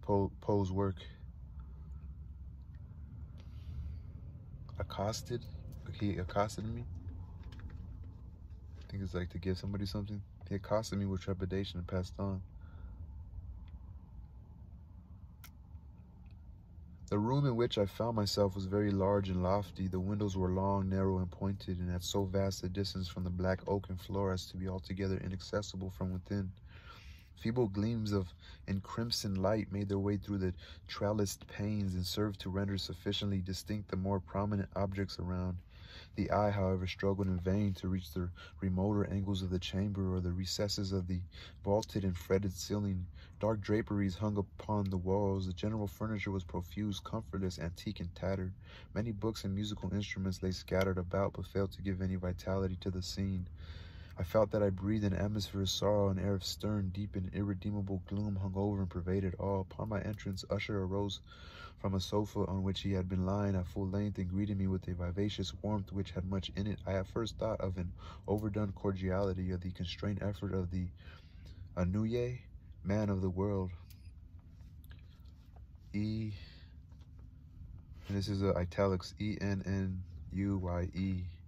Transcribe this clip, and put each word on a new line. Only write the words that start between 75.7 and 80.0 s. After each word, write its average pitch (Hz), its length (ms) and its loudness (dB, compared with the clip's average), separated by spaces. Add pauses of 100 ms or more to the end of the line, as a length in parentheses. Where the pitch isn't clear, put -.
E, 107 400 0 (1800)
and 101 100 0
this 98 120 0
is, 98 120 2
uh, 98 140 6
italics, 92 640 2
E 104 220 0
N 98 240 2
N 95 360 0 (300)